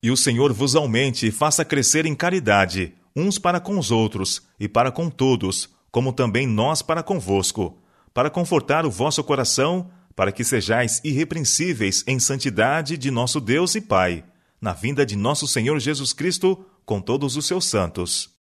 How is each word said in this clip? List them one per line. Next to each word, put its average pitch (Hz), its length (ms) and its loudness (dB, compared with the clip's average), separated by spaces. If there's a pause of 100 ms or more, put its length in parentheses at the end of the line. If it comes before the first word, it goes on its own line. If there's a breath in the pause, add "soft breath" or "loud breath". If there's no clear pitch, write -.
"E 117 100 0
o 131 60 2
Senhor 127 340 4
vos 127 240 0
aumente 127 520 2
e 107 40 2
faça 156 320 0
crescer 151 420 2
em 151 100 -2
caridade, 101 800 2 (200)
uns 190 220 0
para 175 220 0
com 196 180 -4
os 117 140 -2
outros, 107 500 0 (180 soft breath)
e 101 80 -4
para 123 240 2
com 165 180 -4
todos, 113 600 0 (220 soft breath)
como 127 200 0
também 120 360 0
nós 123 340 0
para 165 220 -2
convosco, 98 760 -2 (340 soft breath)
para 135 160 2
confortar 160 560 0
o 143 40 0
vosso 135 340 -2
coração, 147 680 0 (240 loud breath)
para 98 160 2
que 120 120 -6
sejais 113 600 0
irrepreensíveis 151 1040 0
em 131 100 0
santidade 135 800 0
de 135 140 -2
nosso 123 280 -2
Deus 139 360 0
e 220 60 -4
Pai, 90 420 0 (360 soft breath)
na 95 140 -4
vinda 139 320 0
de 104 100 -6
nosso 135 320 -2
Senhor 139 320 0
Jesus 135 340 -4
Cristo 185 520 0 (200 loud breath)
com 104 140 -2
todos 127 360 -2
os 147 100 -6
seus 185 200 -2
santos." 87 680 -2 (120)